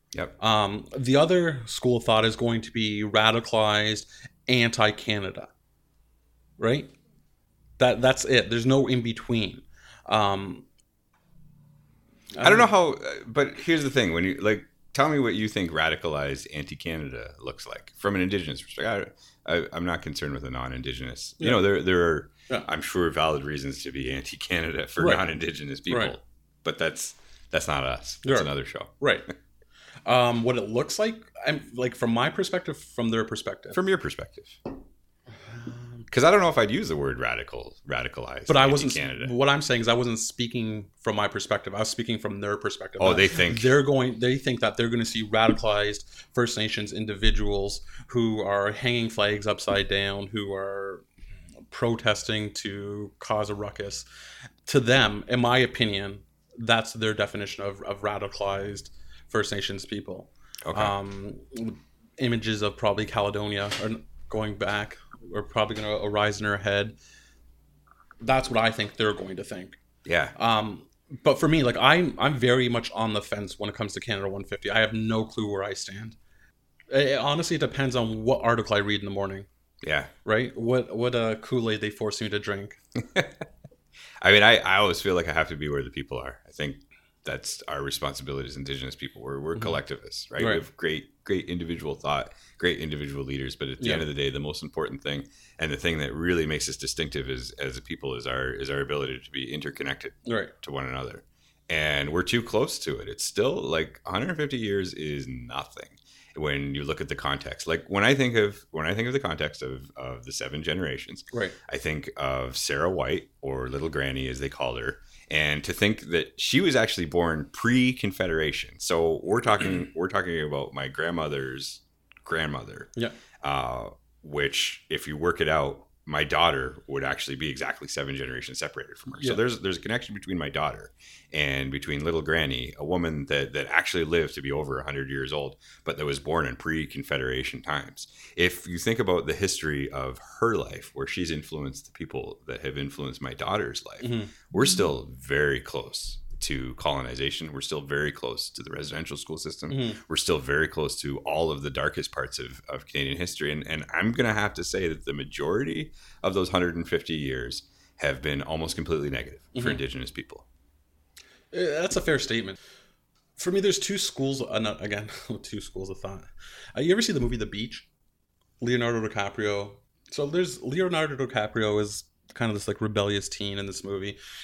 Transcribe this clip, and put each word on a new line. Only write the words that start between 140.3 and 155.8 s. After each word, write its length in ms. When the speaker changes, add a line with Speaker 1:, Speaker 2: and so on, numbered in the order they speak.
Speaker 1:
her 160
life, 380
where 140
she's 240
influenced 560
the 40
people 540
that 160
have 160
influenced 420
my 140
daughter's 500
life, 200
Speaker 2:
Mm-hmm. 240
Speaker 1:
we're 160
still 500
very 420
close 600
to 340
colonization. 800
We're 80
still 200
very 300
close 400
to 100
the 80
residential 480
school 200
system. 340
Speaker 2:
Mm-hmm. 280
Speaker 1:
We're 80
still 200
very 300
close 340
to 180
all 300
of 140
the 80
darkest 400
parts 280
of, 300
of 160
Canadian 320
history. 360
And, 120
and 260
I'm 200
gonna 220
have 220
to 80
say 260
that 160
the 80
majority 800